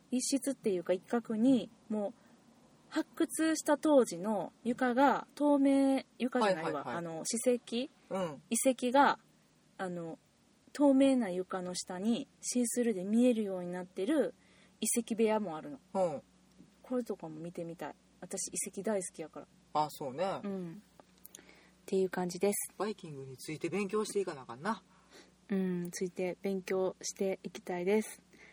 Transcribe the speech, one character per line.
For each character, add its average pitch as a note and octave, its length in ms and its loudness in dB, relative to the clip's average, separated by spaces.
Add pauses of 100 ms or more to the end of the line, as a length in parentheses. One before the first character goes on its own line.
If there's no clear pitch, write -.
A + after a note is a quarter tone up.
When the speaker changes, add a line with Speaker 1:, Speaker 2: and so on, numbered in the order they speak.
Speaker 1:
一 B3 120 0
室 C#4 300 -2
っ B3+ 40 -2
て - 160 0
い F3+ 80 2
う E3+ 40 -6
か F3+ 100 2
一 F#3+ 140 -2
角 A#3 280 -2
に、 A#3 340 4 (200)
も G#3+ 180 -2
う、 G3+ 60 -6 (760)
発 - 260 -2
掘 D#4+ 400 0
し - 80 -4
た D4 140 4
当 D4 260 6
時 F3 140 -4
の F#3+ 340 -4 (120)
床 A#3+ 320 0
が B3+ 400 4
透 C#4+ 240 4
明、 C4+ 420 4 (160)
床 A#3+ 240 0
じ G#3 80 4
ゃ F#3 60 4
な D#3+ 60 -6
い - 20 -6
わ。 - 0 -
Speaker 2:
は D#3+ 80 -2
い - 20 -4
は C#3 80 -4
い C#3 40 -6
は C3+ 80 -6
い。 - 40 -4
Speaker 1:
あ E3+ 40 -4
の、 E3 220 -6
史 - 140 -4 (100)
跡？ B3 440 -2 (180)
Speaker 2:
う F#3 100 -4
ん。 D#3 300 -4
Speaker 1:
遺 A#3 60 -2 (120)
跡 B3 240 0
が、 C4+ 280 6 (580)
あ F#3+ 120 -4
の、 E3+ 280 -8 (560)
透 C#4 220 6
明 C4+ 220 6
な A3 120 0
床 F3+ 320 -4
の F3+ 140 -6
下 F3+ 240 -8
に A3+ 280 0 (140)
シ - 200 -2
ー A#3+ 40 2
ス A#3+ 180 0
ル A3+ 100 2
ー - 20 -2
で F3+ 80 -4
見 A3+ 240 4
え B3 60 6
る A3 100 0
よ F#3+ 160 -4
う F3+ 40 -6
に F3 80 -6
な F3+ 120 -6
っ - 20 -12
て F#3+ 200 -6
る B3+ 280 2 (480)
遺 A3+ 60 -2 (120)
跡 A#3 160 -2
部 G3+ 80 2
屋 G#3+ 160 4
も F3 160 -6
あ D#3 60 -8
る - 80 -12
の。 C#4+ 100 -12 (140)
Speaker 2:
う G3 60 0 (180)
ん。 A2+ 40 -10 (600)
Speaker 1:
こ B3+ 160 -4
れ B3 60 0
と G#3+ 120 -6
か E3 140 -12
も D#3 100 -12
見 E3+ 120 -10
て F3 120 -8
み E3 120 -10
た D3+ 160 -8
い。 - 40 -16 (260)
私 F#3 260 -8
遺 - 40 -12 (160)
跡 G3+ 140 -10
大 G3+ 180 0
好 F3+ 140 -6
き - 80 -12
や D3+ 80 -12
か D3 120 -14
ら。 - 60 -16 (260)
Speaker 2:
あ、 D3+ 180 2
そ D3 180 -8
う B2 40 -10
ね。 E3 120 0 (180)
Speaker 1:
う G3+ 40 -6
ん。 F#3+ 340 -8 (580)
っ - 40 -20 (420)
て - 100 -2
い F#3+ 100 4
う F3+ 40 0
感 F3+ 200 -4
じ F3 100 -8
で G3+ 140 2
す。 - 240 -8
Speaker 2:
バ F#3+ 100 -4
イ G#3+ 80 -4
キ - 120 -16
ン D3 80 -12
グ C3+ 100 -12
に C3 120 -14
つ - 140 -10
い D3+ 80 -8
て E3+ 100 -2
勉 G3 180 -2
強 G#3+ 180 -2
し - 60 -10
て G3+ 80 -2
い F#3+ 60 0
か E3+ 100 -6
な C3+ 60 -14
あ A#2+ 40 -18
か B2 100 -8
ん C3 60 -14
な。 G#3 200 -4 (680)
Speaker 1:
う G3+ 60 0
ん、 F3+ 360 -2
つ - 140 -6
い F3+ 60 -6
て F3+ 320 -6
勉 G3 180 -2
強 F#3 400 -2
し - 120 -8
て F#3+ 300 -2
い - 60 -10
き - 120 -16
た F3+ 180 -6
い F3 60 -2
で G#3+ 180 4
す。 - 180 -14 (320)